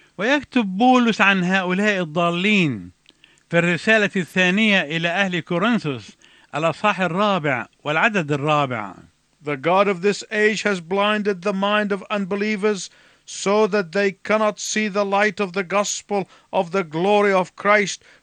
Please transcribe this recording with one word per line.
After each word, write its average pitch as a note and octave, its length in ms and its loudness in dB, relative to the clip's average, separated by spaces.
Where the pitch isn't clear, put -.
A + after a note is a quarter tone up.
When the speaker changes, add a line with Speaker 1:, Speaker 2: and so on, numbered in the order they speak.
Speaker 1:
ويكتب A3+ 600 0
بولس B3 440 4
عن F#3+ 220 4
هؤلاء F#3+ 580 0
الضالين E3+ 880 0
في E3+ 100 2
الرسالة F#3+ 560 2
الثانية F#3+ 680 2
إلى E3 260 -4
أهل F3+ 320 -2
كورنثوس، F3 720 -2
الأصحاح F3 460 0
الرابع E3+ 680 0
والعدد D#3+ 480 0
الرابع. C3+ 600 0
Speaker 2:
The D3 120 -4
God F3 320 2
of F3+ 140 -2
this G3+ 300 0
age G#3+ 320 0
has G3 180 -2
blinded G3 600 -2
the G3+ 120 -2
mind G3+ 380 0
of G3 180 -4
unbelievers G3+ 800 -2
so G#3 420 0
that F#3 240 -2
they G3+ 200 0
cannot G#3+ 480 -2
see G#3+ 300 -4
the G3+ 160 -2
light G3 340 0
of F#3 140 -4
the F#3+ 100 -4
gospel G3 640 -4
of F3 200 -2
the F#3+ 120 0
glory G3 480 2
of F#3 240 0
Christ, G#3 480 0